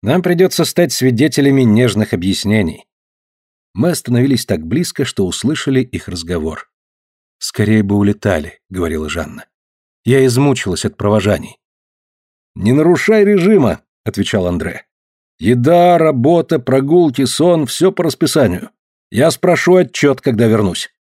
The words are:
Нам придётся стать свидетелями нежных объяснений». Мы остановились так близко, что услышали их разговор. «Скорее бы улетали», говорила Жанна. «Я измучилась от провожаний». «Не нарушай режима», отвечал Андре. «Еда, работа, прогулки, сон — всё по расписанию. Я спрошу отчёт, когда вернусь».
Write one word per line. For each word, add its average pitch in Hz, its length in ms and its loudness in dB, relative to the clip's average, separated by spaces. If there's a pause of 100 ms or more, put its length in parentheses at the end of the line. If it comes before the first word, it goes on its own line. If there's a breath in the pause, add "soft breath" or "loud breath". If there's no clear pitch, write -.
Нам 147 180 0
придётся 180 440 0
стать 170 260 0
свидетелями 135 680 2
нежных 110 520 2
объяснений». 95 720 -2 (880)
Мы 156 180 -2
остановились 123 540 -2
так 80 200 -6
близко, 135 400 -4
что 104 200 -4
услышали 135 560 -2
их - 260 -8
разговор. 82 640 -8 (680)
«Скорее 107 440 0
бы 98 120 0
улетали», 101 640 -2 (100)
говорила 80 400 -6
Жанна. 76 360 -10 (580)
«Я 131 220 4
измучилась 123 600 0
от - 120 -6
провожаний». 101 600 -2 (1000)
«Не 104 180 0
нарушай 175 500 2
режима», 190 580 2 (260)
отвечал 101 400 -2
Андре. 87 380 -6 (540)
«Еда, 160 580 4
работа, 156 600 2
прогулки, 139 680 2
сон — 160 420 0
всё 185 240 0
по 180 120 -6
расписанию. 139 680 -2 (400)
Я 143 180 2
спрошу 175 460 2
отчёт, 143 460 0
когда 117 260 0
вернусь». 104 420 0 (120)